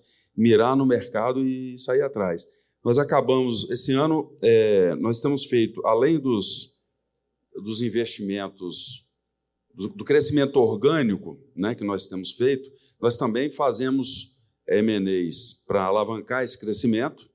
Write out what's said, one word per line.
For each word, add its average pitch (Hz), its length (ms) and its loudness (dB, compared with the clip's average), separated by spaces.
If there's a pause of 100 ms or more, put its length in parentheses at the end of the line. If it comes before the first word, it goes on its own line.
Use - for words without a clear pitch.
(340)
mirar 113 440 4
no 135 80 2
mercado 123 600 0
e 127 320 -6
sair 131 260 0
atrás. 98 440 -4 (360)
Nós 120 140 2
acabamos, 131 720 0
esse 135 240 0
ano, 156 480 0
é, 104 540 4
nós 113 260 0
temos 143 240 0
feito, - 400 0
além 127 320 4
dos, 123 640 -2 (840)
dos 107 160 -6
investimentos, 98 1300 -6 (640)
do, 98 160 -10
do - 160 -10
crescimento 143 520 2
orgânico, 113 840 0 (160)
né, 107 200 -4
que 113 80 -10
nós 101 240 -2
temos 92 240 -8
feito, 131 360 -2 (320)
nós 120 200 0
também 127 320 -2
fazemos 131 840 -2 (320)
M 107 260 2
and 98 120 0 (220)
As - 400 -4
pra 98 160 0
alavancar 107 600 -2
esse - 160 -2
crescimento, 110 760 -2